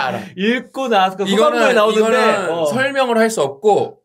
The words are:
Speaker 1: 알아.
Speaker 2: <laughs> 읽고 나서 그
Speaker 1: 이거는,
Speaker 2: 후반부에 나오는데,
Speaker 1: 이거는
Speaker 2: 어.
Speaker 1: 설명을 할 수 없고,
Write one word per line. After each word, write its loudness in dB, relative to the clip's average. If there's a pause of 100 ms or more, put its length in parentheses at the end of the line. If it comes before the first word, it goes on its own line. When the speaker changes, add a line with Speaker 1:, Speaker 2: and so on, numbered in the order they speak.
Speaker 1:
알아. -6 (100)
Speaker 2:
<laughs> -20
읽고 -4
나서 0
그 -4
Speaker 1:
이거는, 2
Speaker 2:
후반부에 2
나오는데, 2
Speaker 1:
이거는 0
Speaker 2:
어. -2
Speaker 1:
설명을 -2
할 2
수 -2
없고, 0